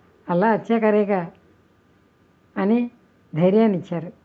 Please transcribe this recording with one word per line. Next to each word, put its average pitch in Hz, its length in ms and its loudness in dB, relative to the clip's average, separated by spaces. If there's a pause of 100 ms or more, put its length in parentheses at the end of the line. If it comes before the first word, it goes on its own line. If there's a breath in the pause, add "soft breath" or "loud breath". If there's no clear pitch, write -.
(300)
"అల్లా 214 200 2
అచ్చా 226 300 0
కరేగా" 208 520 0 (1300)
అని 233 340 0 (440)
ధైర్యాన్ని 190 420 2
ఇచ్చారు. 170 340 -10 (140)